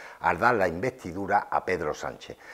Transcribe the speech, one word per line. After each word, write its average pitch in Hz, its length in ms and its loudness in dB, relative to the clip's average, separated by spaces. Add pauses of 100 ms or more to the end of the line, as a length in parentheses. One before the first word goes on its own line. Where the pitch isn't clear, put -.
(200)
al 87 180 2
dar 120 160 6
la 95 140 4
investidura 95 840 -2
a - 140 0
Pedro 82 300 0
Sánchez. - 420 -10 (180)